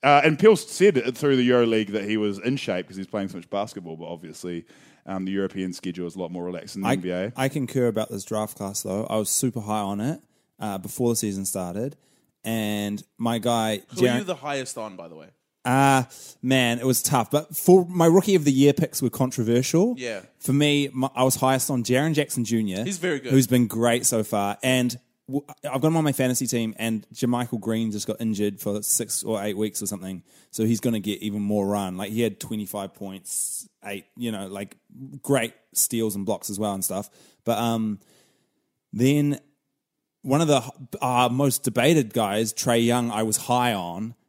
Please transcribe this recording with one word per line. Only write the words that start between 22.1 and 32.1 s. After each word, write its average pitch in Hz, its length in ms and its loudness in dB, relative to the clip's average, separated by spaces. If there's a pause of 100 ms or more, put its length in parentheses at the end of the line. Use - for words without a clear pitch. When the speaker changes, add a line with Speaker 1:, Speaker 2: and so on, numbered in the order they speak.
Speaker 2:
Jackson 135 320 0
Junior, 107 380 0
Speaker 3:
He's 185 160 -6
very 160 200 -2
good. 127 120 -4
Speaker 2:
who's 135 160 6
been 123 180 4
great 117 400 0
so 110 180 2
far. 101 380 -2
And 127 340 0 (320)
w-, 139 160 -4 (200)
I've 135 180 -4
got 156 60 2
him 165 100 2
on 156 60 2
my 147 80 2
fantasy 127 340 0
team, 117 320 -4
and 110 380 -4
Jermichael 120 440 -2
Green 113 320 -2
just 104 140 -6
got - 160 -6
injured 104 380 -2
for 104 240 -4
six - 400 -4
or 107 180 -4
eight 101 160 -4
weeks 107 240 -4
or 101 60 -6
something. 92 340 -10 (300)
So 110 140 -2
he's 113 140 2
gonna 117 200 0
get 101 240 -6
even 104 180 -4
more 101 240 0
run. 98 320 -2
Like, 101 140 -8